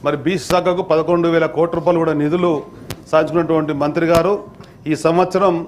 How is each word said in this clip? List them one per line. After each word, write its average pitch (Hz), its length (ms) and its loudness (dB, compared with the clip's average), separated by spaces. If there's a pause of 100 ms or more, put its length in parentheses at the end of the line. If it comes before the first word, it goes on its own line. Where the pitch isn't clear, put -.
మరి 147 200 0
బీసీ 180 280 -2
శాఖకు 180 400 0
పదకొండు 170 420 2
వేల 160 120 2 (100)
కోట్ల 165 220 0
రూపాయలు 165 240 2
కూడా 160 200 0
నిధులు 170 300 0 (600)
సాధించినటువంటి 156 720 0
మంత్రి 160 300 0
గారు 170 200 2 (580)
ఈ 147 60 0 (100)
సంవత్సరం 180 480 2 (140)